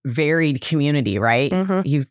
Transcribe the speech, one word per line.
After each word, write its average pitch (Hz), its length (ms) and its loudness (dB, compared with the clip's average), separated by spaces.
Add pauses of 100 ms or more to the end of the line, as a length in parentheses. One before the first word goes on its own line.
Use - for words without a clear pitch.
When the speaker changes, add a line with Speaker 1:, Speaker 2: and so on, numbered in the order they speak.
Speaker 1:
varied 151 560 0
community, 143 580 0
right? 120 320 2
Speaker 2:
Mm-hmm. 190 320 0
Speaker 1:
You, 139 280 0